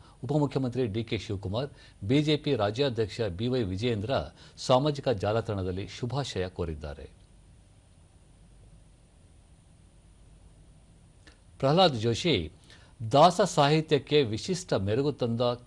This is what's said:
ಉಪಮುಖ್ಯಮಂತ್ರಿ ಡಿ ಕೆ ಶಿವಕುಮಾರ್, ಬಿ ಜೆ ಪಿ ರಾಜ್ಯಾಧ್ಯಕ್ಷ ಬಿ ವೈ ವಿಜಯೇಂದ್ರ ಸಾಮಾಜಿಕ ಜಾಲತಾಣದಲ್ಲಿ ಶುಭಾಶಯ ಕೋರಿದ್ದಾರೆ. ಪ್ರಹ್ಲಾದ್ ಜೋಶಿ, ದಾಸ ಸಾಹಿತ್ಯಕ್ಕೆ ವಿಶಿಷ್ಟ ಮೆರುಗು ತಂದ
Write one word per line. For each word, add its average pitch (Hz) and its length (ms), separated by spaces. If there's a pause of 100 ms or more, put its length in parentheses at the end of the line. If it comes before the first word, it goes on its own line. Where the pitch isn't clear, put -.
(240)
ಉಪಮುಖ್ಯಮಂತ್ರಿ 135 640
ಡಿ 110 180
ಕೆ 113 140
ಶಿವಕುಮಾರ್, 101 520 (360)
ಬಿ 139 180
ಜೆ 151 140
ಪಿ 143 180
ರಾಜ್ಯಾಧ್ಯಕ್ಷ 113 680
ಬಿ 104 260
ವೈ 127 160
ವಿಜಯೇಂದ್ರ 104 480 (460)
ಸಾಮಾಜಿಕ 139 520
ಜಾಲತಾಣದಲ್ಲಿ 101 760
ಶುಭಾಶಯ 120 600
ಕೋರಿದ್ದಾರೆ. 78 640 (4000)
ಪ್ರಹ್ಲಾದ್ 151 360
ಜೋಶಿ, 110 560 (600)
ದಾಸ 175 300
ಸಾಹಿತ್ಯಕ್ಕೆ 151 840
ವಿಶಿಷ್ಟ 113 500
ಮೆರುಗು 117 380
ತಂದ 120 300 (260)